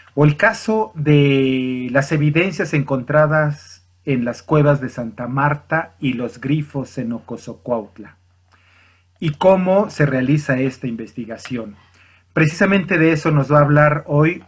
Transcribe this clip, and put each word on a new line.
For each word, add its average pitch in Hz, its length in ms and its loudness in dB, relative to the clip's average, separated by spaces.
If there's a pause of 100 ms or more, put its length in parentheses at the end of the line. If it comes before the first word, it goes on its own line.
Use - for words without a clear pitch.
(140)
o 143 100 4
el 151 120 4
caso 220 600 0
de 135 960 2
las 139 180 0
evidencias 160 640 -2
encontradas 151 1120 -2 (180)
en 127 200 -2
las 120 180 -6
cuevas 147 380 2
de 127 80 -6
Santa 117 400 -10
Marta 147 720 -4
y 127 140 -2
los 120 260 -8
grifos 143 580 -6
en 117 140 -6
Ocosocuautla. 110 1040 -10 (1040)
¿Y 156 140 -4
cómo 190 560 2
se 151 160 0
realiza 135 520 0
esta 131 300 -4
investigación? 113 880 -12 (560)
Precisamente 185 680 0
de 160 140 4
eso 156 180 -2
nos 143 220 2
va 147 60 6
a 147 40 8
hablar 147 460 2
hoy 156 400 0